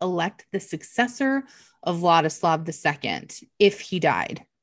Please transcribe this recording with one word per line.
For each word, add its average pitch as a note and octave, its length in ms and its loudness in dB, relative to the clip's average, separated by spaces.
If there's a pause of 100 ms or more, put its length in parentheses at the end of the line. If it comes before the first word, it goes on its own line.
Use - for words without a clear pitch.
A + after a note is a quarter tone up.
elect F3+ 500 -4
the G3 80 -4
successor B3 840 -2 (400)
of F3 160 -2
Vladislav E3 680 2
the E3 60 -8
second - 680 -4 (200)
if G3 220 6
he - 180 -6
died. C3+ 460 -2 (180)